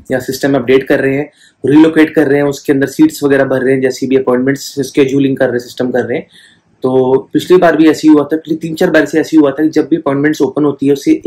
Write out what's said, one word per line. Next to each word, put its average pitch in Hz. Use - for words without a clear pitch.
या 131
system 139
update 131
कर 139
रहे 135
हैं, 147
relocate 156
कर 151
रहे 143
हैं, 143
उसके 143
अंदर 135
seats 151
वगैरह 135
भर 131
रहे 131
हैं, 131
जैसी 127
भी 131
appointments 131
scheduling 135
कर 135
रहे 123
हैं, 120
सिस्टम 123
कर 123
रहे 120
हैं। 170
तो 131
पिछली 180
बार 165
भी 160
ऐसे 151
ही 151
हुआ 147
था, 156
पिछली 160
तीन 160
चार 175
बार 156
से 156
ऐसे 156
ही 156
हुआ 139
था 156
कि 156
जब 156
भी 165
appointments 147
open 143
होती 139
है, 143
उससे 156